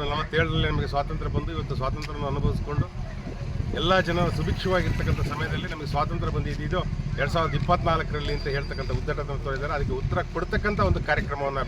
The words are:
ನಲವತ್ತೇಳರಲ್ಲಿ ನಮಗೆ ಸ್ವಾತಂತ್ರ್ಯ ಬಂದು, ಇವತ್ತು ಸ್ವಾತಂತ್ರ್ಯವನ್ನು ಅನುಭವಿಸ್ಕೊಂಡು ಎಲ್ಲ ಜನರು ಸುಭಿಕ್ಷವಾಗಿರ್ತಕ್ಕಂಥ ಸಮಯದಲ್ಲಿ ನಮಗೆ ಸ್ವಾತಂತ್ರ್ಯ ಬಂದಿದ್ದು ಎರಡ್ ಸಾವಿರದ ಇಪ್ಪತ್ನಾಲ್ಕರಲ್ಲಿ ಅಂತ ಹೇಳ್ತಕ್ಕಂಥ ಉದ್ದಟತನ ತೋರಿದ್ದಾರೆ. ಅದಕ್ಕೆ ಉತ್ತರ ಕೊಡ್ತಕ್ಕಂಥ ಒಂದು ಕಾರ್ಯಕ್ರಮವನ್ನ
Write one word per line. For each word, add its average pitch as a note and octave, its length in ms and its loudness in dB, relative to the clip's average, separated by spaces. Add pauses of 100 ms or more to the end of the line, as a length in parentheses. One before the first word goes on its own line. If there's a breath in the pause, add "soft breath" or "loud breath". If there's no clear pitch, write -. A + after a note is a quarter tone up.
ನಲವತ್ತೇಳರಲ್ಲಿ D#3 640 2
ನಮಗೆ D3 220 2
ಸ್ವಾತಂತ್ರ್ಯ C#3+ 440 -2
ಬಂದು, D3+ 200 -2
ಇವತ್ತು C#3 240 -4
ಸ್ವಾತಂತ್ರ್ಯವನ್ನು D3 520 -4
ಅನುಭವಿಸ್ಕೊಂಡು C#3+ 540 0 (920)
ಎಲ್ಲ E3 140 4 (140)
ಜನರು E3+ 300 2
ಸುಭಿಕ್ಷವಾಗಿರ್ತಕ್ಕಂಥ F3+ 840 2 (100)
ಸಮಯದಲ್ಲಿ F3+ 400 -2
ನಮಗೆ D3+ 220 -6
ಸ್ವಾತಂತ್ರ್ಯ D#3+ 420 0
ಬಂದಿದ್ದು D3 460 0 (360)
ಎರಡ್ C#3 160 0
ಸಾವಿರದ D#3+ 260 2
ಇಪ್ಪತ್ನಾಲ್ಕರಲ್ಲಿ D#3 800 2
ಅಂತ C#3+ 160 -4
ಹೇಳ್ತಕ್ಕಂಥ C#3 460 -2
ಉದ್ದಟತನ C#3+ 460 -2
ತೋರಿದ್ದಾರೆ. C#3 320 -2
ಅದಕ್ಕೆ C3+ 240 0
ಉತ್ತರ - 180 0 (140)
ಕೊಡ್ತಕ್ಕಂಥ - 460 0 (100)
ಒಂದು E3+ 100 4 (100)
ಕಾರ್ಯಕ್ರಮವನ್ನ C#3+ 580 0